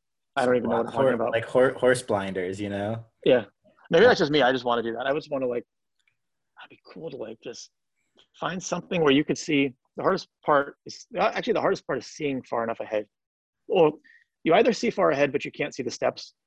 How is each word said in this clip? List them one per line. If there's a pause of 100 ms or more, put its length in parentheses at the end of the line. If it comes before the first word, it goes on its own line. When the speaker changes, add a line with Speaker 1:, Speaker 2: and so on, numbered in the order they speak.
(360)
Speaker 1:
I
don't
even
know
what
I'm
Speaker 2:
Hor-,
Speaker 1:
talking
about.
Speaker 2:
like
hor-,
horse
blinders,
you
know? (200)
Speaker 1:
Yeah. (440)
Maybe
Speaker 2:
Yeah.
Speaker 1:
that's
just
me.
I
just
wanna
do
that.
I
just
wanna,
like, (920)
that'd
be (120)
cool
to,
like,
just (680)
find
something
where
you
could
see. (220)
The
hardest (160)
part
is, (100)
uh,
actually,
the
hardest
part
is
seeing
far
enough
ahead. (580)
Well, (440)
you
either
see
far
ahead,
but
you
can't
see
the
steps, (120)